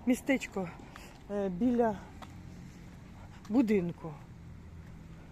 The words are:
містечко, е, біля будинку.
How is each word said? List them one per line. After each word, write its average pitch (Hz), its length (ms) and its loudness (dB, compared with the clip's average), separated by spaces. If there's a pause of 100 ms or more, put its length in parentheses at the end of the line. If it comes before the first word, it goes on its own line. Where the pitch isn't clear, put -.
містечко, 240 640 2 (600)
е, 202 180 2
біля 226 460 6 (1500)
будинку. 196 640 4 (1200)